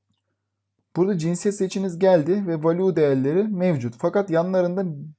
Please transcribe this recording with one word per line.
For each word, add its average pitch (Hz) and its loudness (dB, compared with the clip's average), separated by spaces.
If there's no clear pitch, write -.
Burada 190 0
cinsiyet 175 -2
seçiniz 190 -4
geldi 185 4
ve 160 -2
value 175 2
değerleri 147 2
mevcut. 175 -2
Fakat 196 -2
yanlarında 180 0